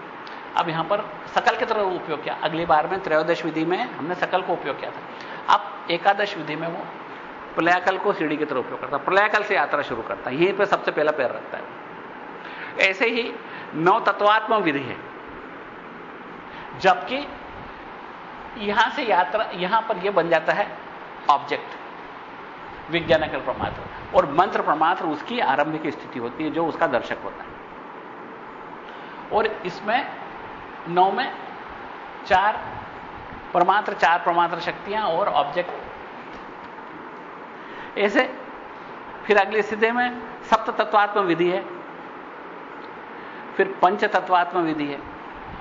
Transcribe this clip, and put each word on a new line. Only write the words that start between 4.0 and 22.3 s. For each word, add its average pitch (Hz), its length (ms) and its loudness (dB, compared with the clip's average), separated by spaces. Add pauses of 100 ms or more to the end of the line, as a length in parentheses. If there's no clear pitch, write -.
सकल 180 280 2
को 185 100 0
उपयोग 151 280 -4
किया 113 100 -6
था, - 640 -2
अब - 360 -2
एकादश 202 460 2
विधि 151 200 -6
में 165 120 -4
वो 175 160 -6 (720)
प्रलयाकल 180 440 6
को 202 140 4
सीढ़ी 156 240 0
की 151 80 0
तरह 135 140 0
उपयोग 120 220 -2
करता, 131 160 -2
प्रलयाकल 202 460 4
से 196 120 0
यात्रा 147 280 2
शुरू 117 200 -4
करता - 280 -4
है, 127 60 -2
यहीं 180 160 6
पे 196 140 2
सबसे 185 240 2
पहला 151 200 4
पैर 135 200 2
रखता - 280 -8
है। - 60 -10 (1300)
ऐसे 226 200 2
ही 175 220 -2 (420)
नौ 175 260 6
तत्वात्म 214 540 4
विधि 165 240 2
है, 120 180 -6 (1800)
जबकि 240 460 2 (1300)
यहां 208 320 4
से 285 120 -4
यात्रा, 196 520 4
यहां 185 280 2
पर 220 140 0
यह 180 140 0
बन 170 180 4
जाता 160 240 4
है 202 160 0 (600)
ऑब्जेक्ट, - 460 2 (1120)